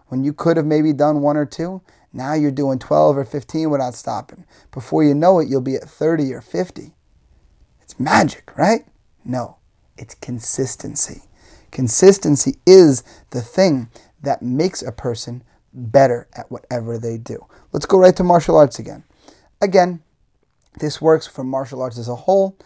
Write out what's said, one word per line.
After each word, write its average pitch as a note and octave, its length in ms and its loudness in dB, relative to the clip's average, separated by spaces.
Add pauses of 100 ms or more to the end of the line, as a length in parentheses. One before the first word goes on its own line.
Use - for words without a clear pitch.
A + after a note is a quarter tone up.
when C3 160 -4
you D3 80 -2
could E3 240 0
have D#3+ 100 0
maybe D#3 280 2
done D3 280 0
one D3 140 0
or D3+ 100 -2
two, F3+ 360 -10 (340)
now C3 180 -8
you're D3 180 0
doing C3+ 260 -2
twelve D3+ 400 2
or C#3 80 -4
fifteen D#3 460 -6
without C3 240 -4
stopping. - 500 -12 (260)
Before D#3 320 -2
you D3 120 4
know F3 240 4
it, C#3 100 -2
you'll C3 120 0
be C3 140 -4
at - 140 -10
thirty D3+ 420 -2
or B2 100 -14
fifty. - 520 -10 (880)
It's - 180 -14
magic, - 560 -2
right? G#3+ 300 0 (400)
No, B2 320 -8 (400)
it's A#2 160 -18
consistency. - 1080 -8 (480)
Consistency C#3+ 960 0
is F3 360 8 (280)
the B2 100 -6
thing C3 480 -2 (320)
that C#3 220 -4
makes D3+ 400 -4
a A#2 80 -10
person A#2+ 520 -10 (300)
better B2 600 2
at - 180 -18
whatever A#2 480 -8
they A#2 180 -8
do. A2+ 300 -14 (240)
Let's - 160 -6
go G3 100 4
right F#3 200 8
to F#3+ 60 0
martial F3 340 4
arts D3 200 4
again. - 280 -16 (540)
Again, F3+ 440 2 (760)
this D3+ 220 -8
works D#3+ 240 2
for - 180 -14
martial C3 380 -8
arts A#2+ 160 -8
as A#2 100 -10
a B2 80 -8
whole, F#3+ 500 -2